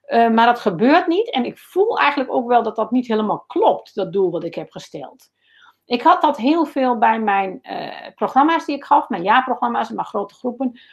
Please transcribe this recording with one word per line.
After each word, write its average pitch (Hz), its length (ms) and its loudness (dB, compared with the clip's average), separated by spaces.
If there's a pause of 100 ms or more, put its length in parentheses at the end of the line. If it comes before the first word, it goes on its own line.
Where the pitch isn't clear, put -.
eh, 233 260 2
maar 226 180 4
dat 240 140 4
gebeurt 247 460 2
niet. 392 240 0
En 247 140 -2
ik - 140 -10
voel 427 400 -2
eigenlijk 285 340 0
ook 247 160 -2
wel 240 140 4
dat 214 140 -6
dat 220 140 -4
niet 240 160 0
helemaal 214 400 -2
klopt, - 480 -2
dat 185 180 -6
doel 185 180 0
wat 160 140 -6
ik 165 100 -10
heb 185 160 -12
gesteld. - 600 -18 (540)
Ik 240 180 -4
had 349 200 4
dat 294 140 2
heel 302 280 2
veel 254 340 -2
bij 226 220 2
mijn, 196 420 -2
eh, - 520 -12
programma's 311 500 2
die 285 120 -4
ik 277 80 -14
gaf, - 240 2
mijn 180 140 -6
jaarprogramma's 233 680 0
en 226 60 -12
mijn 180 120 -6
grote 202 280 -8
groepen. 247 460 -8 (120)